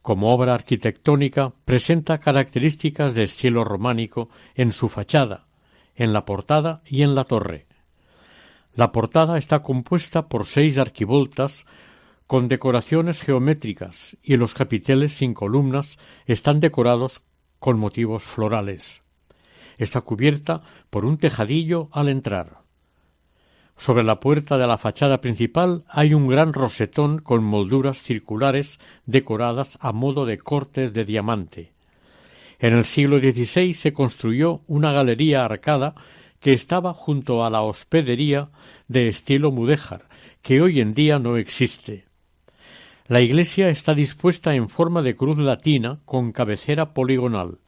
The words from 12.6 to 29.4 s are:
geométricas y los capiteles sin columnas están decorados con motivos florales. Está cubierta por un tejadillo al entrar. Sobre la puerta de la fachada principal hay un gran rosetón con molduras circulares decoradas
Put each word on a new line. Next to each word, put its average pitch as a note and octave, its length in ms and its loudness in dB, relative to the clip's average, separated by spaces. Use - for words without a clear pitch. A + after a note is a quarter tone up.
geométricas B2+ 1040 -4
y C3+ 140 2
los A#2 160 0
capiteles C#3 600 0
sin B2 200 -2
columnas C3+ 680 -2
están D3 320 2
decorados B2+ 640 0
con A#2+ 180 2
motivos G#2+ 460 -4
florales. G#2 800 -6
Está A#2 220 -4
cubierta C#3+ 600 -2
por G2+ 140 -4
un C#3+ 120 0
tejadillo D#3 760 -2
al D3 160 0
entrar. G2+ 520 -6
Sobre A#2+ 300 2
la G#2+ 160 2
puerta D3 380 0
de B2+ 80 2
la A#2 100 2
fachada C3 460 0
principal D#3 680 -2
hay D3+ 240 2
un D3 160 4
gran D3 240 2
rosetón C#3+ 680 -2
con A#2+ 240 0
molduras G#2+ 600 0
circulares C3 760 -4
decoradas A#2+ 720 -2